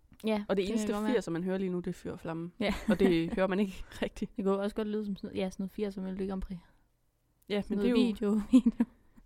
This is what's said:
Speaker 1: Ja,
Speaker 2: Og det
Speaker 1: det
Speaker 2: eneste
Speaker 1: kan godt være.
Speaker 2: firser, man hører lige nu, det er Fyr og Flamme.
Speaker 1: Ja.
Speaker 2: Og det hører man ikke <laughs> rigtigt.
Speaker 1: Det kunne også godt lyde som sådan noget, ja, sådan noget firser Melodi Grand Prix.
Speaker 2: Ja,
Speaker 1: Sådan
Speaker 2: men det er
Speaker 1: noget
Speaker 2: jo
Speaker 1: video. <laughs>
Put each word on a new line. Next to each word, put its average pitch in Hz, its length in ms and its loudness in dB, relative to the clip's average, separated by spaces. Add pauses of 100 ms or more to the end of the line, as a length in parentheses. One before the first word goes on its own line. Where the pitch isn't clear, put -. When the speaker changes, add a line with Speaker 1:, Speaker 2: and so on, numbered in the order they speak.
(260)
Speaker 1:
Ja, 214 240 0
Speaker 2:
Og 196 80 0
det 196 60 2
Speaker 1:
det 190 60 -4
Speaker 2:
eneste 214 180 -2
Speaker 1:
kan 208 80 0
godt 208 100 -2
være. 214 80 2
Speaker 2:
firser, 190 180 0
man 170 120 -2
hører 185 140 -2
lige 190 120 -2
nu, 180 100 -2
det 180 80 -6
er 175 60 -4
Fyr - 180 -10
og 170 80 -10
Flamme. 165 400 -8
Speaker 1:
Ja. 202 140 0 (160)
Speaker 2:
Og 190 100 2
det 170 360 4
hører 185 120 2
man 185 120 2
ikke 196 320 -2
<laughs> - 100 -8
rigtigt. - 360 -6
Speaker 1:
Det 190 80 -2
kunne 196 140 2
også 202 160 -4
godt 220 120 -2
lyde 214 180 -4
som 202 100 -4
sådan 208 120 -10
noget, 196 160 -6
ja, 185 60 -2
sådan 185 140 -10
noget 185 80 -8
firser 196 300 -6
Melodi 190 260 -6
Grand 190 140 -4
Prix. 185 160 -8 (920)
Speaker 2:
Ja, 208 120 0
Speaker 1:
Sådan 196 160 -2
Speaker 2:
men 202 80 2
det 247 60 6
er 240 40 6
Speaker 1:
noget 226 260 4
Speaker 2:
jo 208 200 2 (100)
Speaker 1:
video. 240 200 8 (100)
<laughs> 233 40 2 (400)